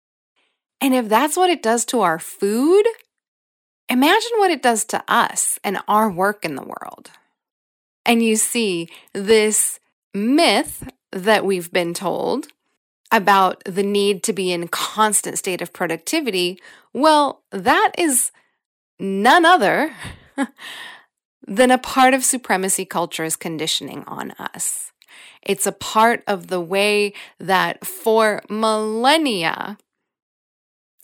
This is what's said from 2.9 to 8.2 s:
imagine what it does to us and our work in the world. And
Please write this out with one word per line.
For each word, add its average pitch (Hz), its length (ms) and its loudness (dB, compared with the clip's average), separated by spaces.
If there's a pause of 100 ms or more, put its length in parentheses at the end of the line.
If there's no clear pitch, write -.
imagine 349 480 2
what 381 140 2
it 285 120 -4
does 233 220 2
to - 220 -6
us - 580 -2
and 196 120 -4 (100)
our 214 220 2
work 190 360 -2
in 156 100 -6
the - 80 -10
world. - 480 -16 (960)
And 233 180 4